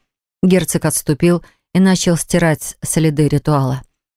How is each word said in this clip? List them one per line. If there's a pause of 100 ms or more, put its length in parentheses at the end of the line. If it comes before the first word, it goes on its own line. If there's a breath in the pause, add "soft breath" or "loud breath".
(440)
Герцог
отступил (320 soft breath)
и
начал
стирать
следы
ритуала. (360)